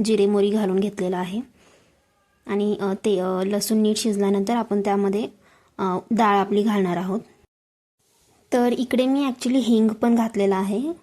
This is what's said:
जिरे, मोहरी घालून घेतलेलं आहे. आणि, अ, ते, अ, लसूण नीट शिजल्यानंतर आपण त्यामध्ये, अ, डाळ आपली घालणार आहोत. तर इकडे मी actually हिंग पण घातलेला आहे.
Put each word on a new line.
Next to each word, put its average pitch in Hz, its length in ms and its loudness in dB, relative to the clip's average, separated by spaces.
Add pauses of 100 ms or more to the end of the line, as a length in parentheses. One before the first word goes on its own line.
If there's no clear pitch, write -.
जिरे, 202 220 2
मोहरी 202 240 2
घालून 196 300 0
घेतलेलं 196 360 -4
आहे. 180 240 -6 (1040)
आणि, 208 340 -2
अ, 196 120 -2 (120)
ते, 202 140 0
अ, 185 80 -2
लसूण 196 520 -2
नीट 214 180 2
शिजल्यानंतर 202 600 0
आपण 214 240 -2
त्यामध्ये, 202 480 0 (500)
अ, 185 200 -2 (120)
डाळ 214 260 2
आपली 202 260 2
घालणार 196 340 0
आहोत. 185 240 -4 (1300)
तर 240 260 2
इकडे 254 280 0
मी 269 140 0
actually 262 420 0
हिंग 220 260 4
पण 233 260 2
घातलेला 202 420 0
आहे. 202 320 -2 (140)